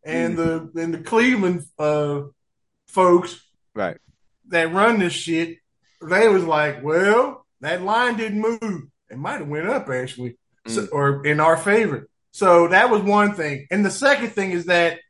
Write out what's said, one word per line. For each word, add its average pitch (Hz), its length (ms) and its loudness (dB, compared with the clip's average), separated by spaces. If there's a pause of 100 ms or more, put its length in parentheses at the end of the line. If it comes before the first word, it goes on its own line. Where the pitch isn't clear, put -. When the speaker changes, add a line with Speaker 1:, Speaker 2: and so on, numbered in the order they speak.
Speaker 1:
and 170 320 -4
Speaker 2:
Mm-hmm. 165 400 -4
Speaker 1:
the, 165 60 -6
and 165 120 -6
the 165 40 -10
Cleveland, 214 640 0 (140)
uh, 147 440 -2 (640)
folks 180 540 2 (340)
Speaker 2:
Right. 98 240 -6 (500)
Speaker 1:
that 165 240 0
run 214 260 4
this 175 140 0
shit, 165 460 -4 (440)
they 190 260 4
was 190 160 4
like, 151 380 0
"Well, 202 640 2 (140)
that 170 220 -6
line 226 340 0
didn't 214 240 -4
move." 220 420 -4 (280)
It 120 80 -16
might 196 220 -8
have 147 80 -12
went 156 200 -6
up, 240 200 -4
actually, 127 500 -8 (280)
so, 113 160 -4
Speaker 2:
Mm. 95 100 -10
Speaker 1:
or 139 340 0
in 151 140 0
our 160 160 4
favor. 196 520 -2 (220)
So 170 380 4
that 214 220 4
was 208 120 2
one 202 320 2
thing. 143 360 -6
And 202 140 0
the 190 60 0
second 262 400 0
thing 190 220 -4
is 175 140 -4
that 170 320 2 (120)